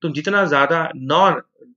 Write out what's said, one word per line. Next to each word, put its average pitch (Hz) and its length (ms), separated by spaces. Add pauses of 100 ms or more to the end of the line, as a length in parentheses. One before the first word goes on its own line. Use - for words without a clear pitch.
तुम 156 120
जितना 196 320
ज्यादा 151 500
नॉन 160 460 (360)